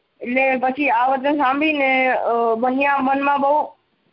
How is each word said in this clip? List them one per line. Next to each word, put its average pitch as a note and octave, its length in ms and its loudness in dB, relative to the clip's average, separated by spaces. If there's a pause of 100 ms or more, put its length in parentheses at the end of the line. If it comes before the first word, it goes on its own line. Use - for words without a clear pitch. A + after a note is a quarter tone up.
(220)
એટલે C4 360 0
પછી C4 320 -2
આ A#3+ 180 0
વચન C4+ 300 0
સાંભળીને, C4+ 680 0
અ, A#3 480 0
બન્યા C4 460 0
મનમાં C#4 400 0
બહુ C#4+ 300 0 (420)